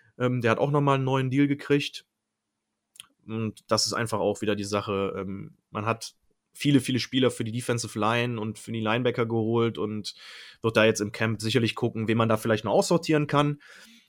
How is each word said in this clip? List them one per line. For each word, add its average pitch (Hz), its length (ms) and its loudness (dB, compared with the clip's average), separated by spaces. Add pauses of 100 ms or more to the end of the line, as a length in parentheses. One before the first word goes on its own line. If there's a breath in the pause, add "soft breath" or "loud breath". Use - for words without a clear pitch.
(200 soft breath)
Ähm, 123 220 0
der 113 100 4
hat 110 80 2
auch 135 100 2
nochmal 143 280 2
einen 135 80 0
neuen 131 260 0
Deal 143 160 4
gekriegt. 143 580 -2 (1200)
Und 110 420 -6
das 107 200 0
ist - 60 -4
einfach 110 260 -2
auch 101 220 0
wieder 104 140 0
die 101 80 -4
Sache. 98 540 -2
Ähm, 98 400 -10 (140)
man 104 160 -6
hat 113 260 -4 (400)
viele, 139 260 4
viele 127 200 -2
Spieler 127 320 0
für 120 120 -6
die 110 80 -6
Defensive 117 480 -6
Line 117 400 0
und 107 200 -8
für - 120 -14
die 113 80 -6
Linebacker 117 460 0
geholt 113 520 0
und 107 360 -6 (480 loud breath)
wird 113 160 2
da 110 80 8
jetzt 110 160 4
im 107 100 -4
Camp 113 300 -2
sicherlich 113 340 0
gucken, 113 320 -2
wen 113 100 2
man 113 120 4
da 110 80 4
vielleicht 110 260 0
noch 104 100 0
aussortieren 156 540 2
kann. 147 320 2 (500 loud breath)